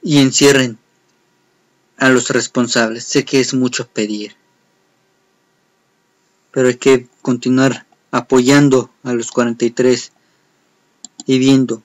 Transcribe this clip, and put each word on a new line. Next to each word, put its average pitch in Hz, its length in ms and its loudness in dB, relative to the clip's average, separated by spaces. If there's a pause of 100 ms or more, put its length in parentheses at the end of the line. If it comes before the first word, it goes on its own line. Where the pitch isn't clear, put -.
y 151 160 0
encierren 131 600 2 (1160)
a 135 140 0
los 123 200 0
responsables. 117 720 -2
Sé - 220 -4
que 135 160 0
es 127 140 -4
mucho 127 340 -4
pedir, 104 480 -8 (2250)
pero 127 160 0
hay 123 80 -2
que 127 320 0 (140)
continuar 127 640 -2 (260)
apoyando 131 800 2 (100)
a 123 120 -8
los 117 180 -6
cuarenta 120 320 -2
y 117 80 -2
tres 123 400 0 (1120)
y 131 140 0
viendo 127 440 2